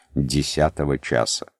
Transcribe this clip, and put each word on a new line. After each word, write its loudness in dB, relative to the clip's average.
десятого 0
часа. -2